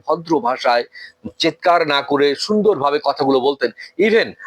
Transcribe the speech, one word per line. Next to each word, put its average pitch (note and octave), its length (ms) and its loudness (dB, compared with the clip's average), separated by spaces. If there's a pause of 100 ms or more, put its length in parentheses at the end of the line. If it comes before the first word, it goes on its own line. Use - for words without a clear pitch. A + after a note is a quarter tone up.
ভদ্র E3 320 0
ভাষায়, A#2+ 440 0 (540)
চিৎকার E3 500 0
না C#3+ 140 0
করে C#3+ 340 0
সুন্দরভাবে E3+ 680 0
কথাগুলো C3+ 360 0
বলতেন, C3 320 -2 (280)
even G#3 280 2 (200)